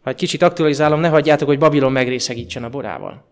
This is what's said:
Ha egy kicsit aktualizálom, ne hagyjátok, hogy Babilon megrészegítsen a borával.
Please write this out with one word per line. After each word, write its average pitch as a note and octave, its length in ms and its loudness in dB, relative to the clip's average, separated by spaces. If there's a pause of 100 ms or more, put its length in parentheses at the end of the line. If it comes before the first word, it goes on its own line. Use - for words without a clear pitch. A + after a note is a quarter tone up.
Ha C3 100 -8
egy B2+ 60 -6
kicsit F3 260 -4
aktualizálom, D3+ 580 2
ne E3+ 80 0
hagyjátok, D3+ 400 4
hogy C#3+ 100 2
Babilon D3 340 2
megrészegítsen B2 720 -4
a A#2 60 -10
borával. G#2 600 -10